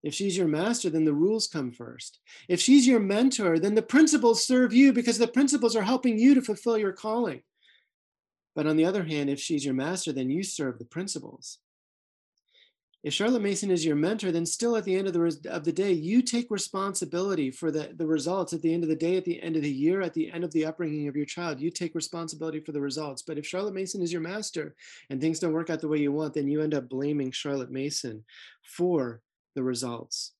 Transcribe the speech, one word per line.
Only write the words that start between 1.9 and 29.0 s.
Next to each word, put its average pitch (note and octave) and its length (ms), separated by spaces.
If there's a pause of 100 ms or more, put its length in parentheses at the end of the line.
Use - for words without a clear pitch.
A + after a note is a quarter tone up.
If F3 140
she's B3+ 260
your A#3+ 140
mentor, G3+ 580
then G3+ 160
the A3 60
principles B3 640
serve B3+ 240
you C4 220
because A#3 240
the A3+ 100
principles A#3+ 480
are A3 60
helping A#3+ 360
you C4 180
to B3 60
fulfill A3 360
your G3+ 160
calling. G#3+ 480 (1120)
But D3+ 100
on D#3 120
the D#3+ 80
other F#3+ 180
hand, D3 260
if C#3+ 120
she's C#3+ 240
your C3+ 80
master, D#3 400
then B2+ 160
you D#3+ 120
serve C3+ 380
the A#2 60
principles. - 760 (1400)
If D3 120
Charlotte A#3 280
Mason G3+ 300
is E3 140
your D3+ 100
mentor, F#3+ 340
then E3+ 160
still A#3 300
at A3 80
the F#3 120
end F#3+ 120
of F3+ 60
the E3+ 80
res-, E3 240
of E3 180
the E3 80
day, F#3+ 220
you F3 280
take A#3+ 300
responsibility F#3+ 960
for D#3 220
the, D3+ 240
the D#3+ 100
results D#3+ 460
at D#3+ 100
the D#3+ 120
end E3+ 100
of D#3 60
the D#3+ 60
day, E3 200
at F#3 80
the F3 180
end E3 140
of D#3 60
the D3 100
year, D#3+ 300
at F3 120
the D#3+ 160
end E3+ 140
of E3 80
the D#3 140
upbringing D3+ 420
of C3+ 80
your D3 100
child. D#3 360
You E3+ 100
take E3+ 240
responsibility D#3+ 640
for D#3 140
the C#3+ 80
results. C#3 400
But D#3+ 160
if D3 80
Charlotte G3 280
Mason F#3+ 280
is E3+ 100
your E3+ 100
master E3+ 540 (340)
and C3+ 120
things D#3+ 180
don't E3 140
work E3 160
out D#3+ 100
the D#3+ 80
way D3+ 120
you C#3+ 120
want, D3+ 220
then C#3 160
you D3+ 120
end D3+ 120
up B2 160
blaming C#3 420
Charlotte C3+ 400
Mason C3 540 (380)
for D3 580 (340)